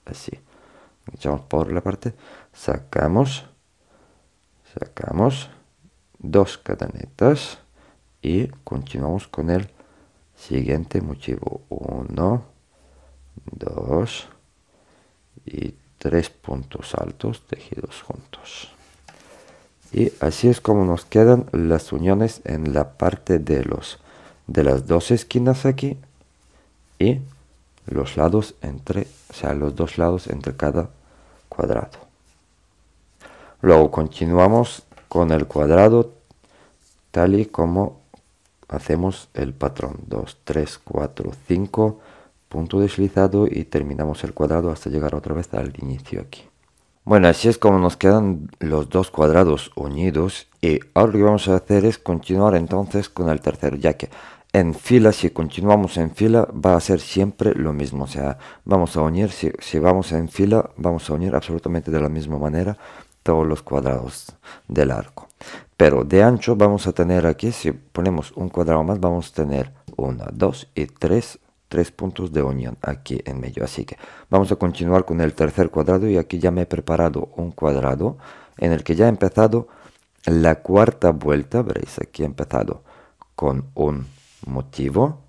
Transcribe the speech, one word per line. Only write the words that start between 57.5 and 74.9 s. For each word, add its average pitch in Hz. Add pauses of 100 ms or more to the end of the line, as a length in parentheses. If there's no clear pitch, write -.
lo 78
mismo. 69
O -
sea, 69 (260)
vamos 90
a 80
unir, 87
si, -
si -
vamos 90
en 80
fila, 101
vamos 82
a 76
unir 87
absolutamente 82
de 78
la 76
misma 78
manera 82 (460)
todos 80
los 78
cuadrados 65 (320)
del 69
arco. - (500)
Pero 69
de 90
ancho 117
vamos 101
a 90
tener 87
aquí, 82
si 80
ponemos 85
un 92
cuadrado 80
más, 95
vamos 87
a -
tener 69 (240)
una, 64
dos -
y 73
tres, - (280)
tres 85
puntos 90
de 73
unión 64
aquí 67
en 67
medio. 62
Así -
que - (340)
vamos 95
a -
continuar 90